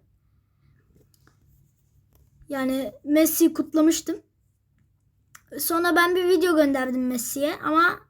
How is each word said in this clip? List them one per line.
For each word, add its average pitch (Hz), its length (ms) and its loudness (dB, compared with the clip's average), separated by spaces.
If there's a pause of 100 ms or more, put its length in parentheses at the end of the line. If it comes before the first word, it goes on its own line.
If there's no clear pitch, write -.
(2500)
Yani 262 440 -4 (100)
Messi'yi 311 500 2
kutlamıştım. 320 680 0 (1400)
Sonra 339 360 -2
ben 349 200 2
bir 359 140 0
video 349 260 2
gönderdim 262 520 0
Messi'ye. 269 560 -4
Ama 330 360 0 (100)